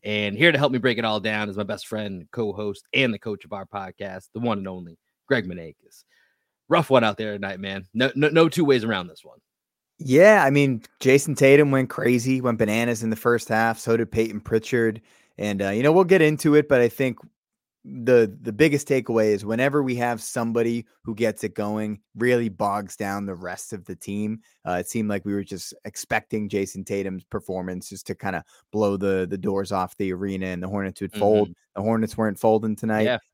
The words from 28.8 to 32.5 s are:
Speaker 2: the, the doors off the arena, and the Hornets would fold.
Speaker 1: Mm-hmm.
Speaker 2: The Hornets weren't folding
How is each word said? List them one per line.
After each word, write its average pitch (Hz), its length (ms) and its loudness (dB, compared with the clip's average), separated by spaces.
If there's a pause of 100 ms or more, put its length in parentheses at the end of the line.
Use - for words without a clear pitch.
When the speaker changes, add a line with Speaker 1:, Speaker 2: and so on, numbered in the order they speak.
Speaker 2:
the, 95 320 0
the 98 80 -6
doors 98 340 -4
off 92 280 -4
the 95 160 -2
arena, 95 320 -6
and 90 160 -6
the 92 40 -8
Hornets 98 360 -6
would 95 100 -8
fold. 104 360 2
Speaker 1:
Mm-hmm. 87 40 -16 (240)
Speaker 2:
The 98 60 -6
Hornets 110 340 -2
weren't 107 220 -2
folding 110 360 2